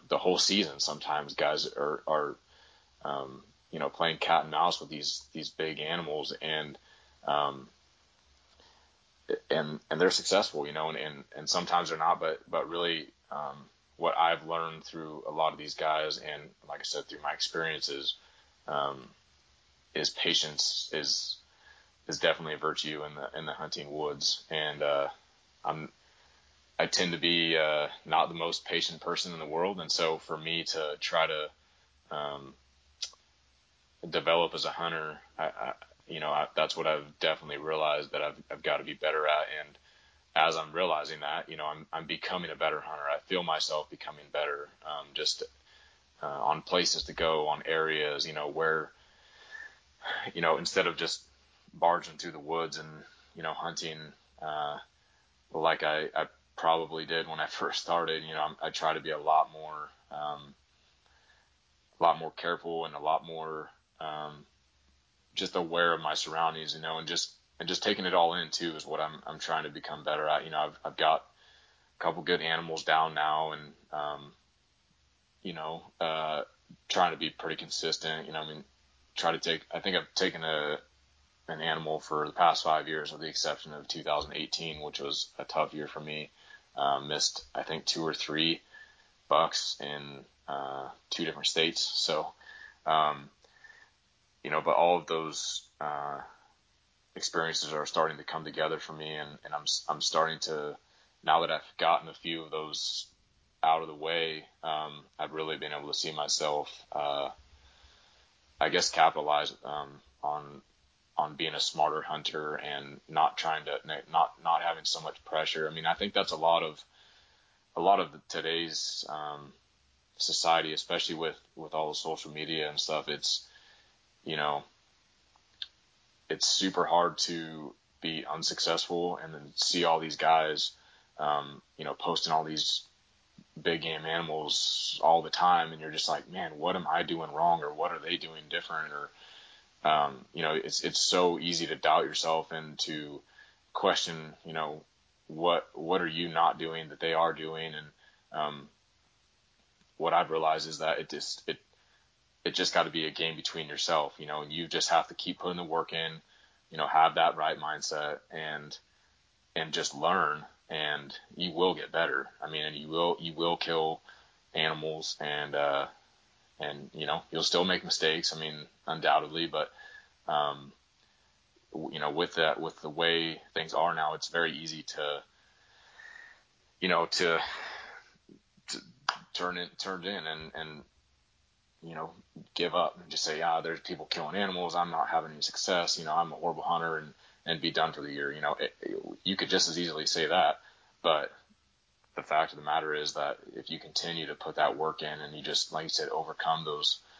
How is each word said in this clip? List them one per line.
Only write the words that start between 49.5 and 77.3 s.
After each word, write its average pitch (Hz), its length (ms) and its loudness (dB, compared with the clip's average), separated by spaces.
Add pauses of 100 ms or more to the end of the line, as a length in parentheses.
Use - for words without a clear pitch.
you 85 80 -6
know, 80 180 6
instead 87 280 2
of 82 100 2
just - 260 -2 (520)
barging 82 420 2
through 85 160 -8
the 78 60 -12
woods 80 400 -4
and, 78 100 -12 (460)
you 82 80 -12
know, 80 100 -2
hunting, 80 460 -6 (420)
uh, 76 360 -2 (760)
like 80 320 2
I, 78 220 2 (100)
I 78 120 0 (300)
probably 82 480 2
did 82 220 0
when 80 140 -6
I 76 60 -2
<laughs> - 20 -6
first - 340 -2
started, 82 400 2
you 80 120 -8
know, 78 80 -2
I'm, 76 200 -2
I 80 80 -2
try 78 240 2
to 78 60 -4
be 73 100 -4
a 76 80 -2
lot 78 340 6
more, 76 380 -10 (220)
um, 73 420 -8 (1400)
a - 40 -2
lot 80 160 6
more 80 120 -6
careful 82 560 -2
and 73 80 -10
a 73 60 -10
lot 76 260 2
more, 80 440 -8 (300)
um, 76 440 -8 (880)
just 95 220 -4
aware 85 360 4
of 80 80 2
my 76 140 0
surroundings, 80 600 0
you 78 60 -10
know, 80 180 -4
and 80 100 -6
just, 85 240 -2 (260)
and 82 100 -6
just 90 140 -2
taking 104 220 2
it 90 100 2
all 85 200 6
in 82 160 -4
too 82 260 -2
is 73 100 -12
what 76 140 -2
I'm, 78 260 -4
I'm 78 140 -10
trying 78 240 0
to 73 60 -8
become 76 340 -10
better 76 240 0
at. 76 160 2
You 80 60 -10
know, 78 80 -2
I've, 76 260 -2
I've 76 120 -8
got 78 280 4 (720)
a - 60 -8
couple 82 180 -2
good 80 180 2
animals 82 440 -2
down 80 300 4
now, 78 380 2
and, 76 100 -8 (300)
um, 73 400 -6 (1080)
you 92 100 -8
know, 80 300 -8 (180)
uh, 80 420 0 (460)
trying 87 240 4
to 78 60 -6
be 78 120 -2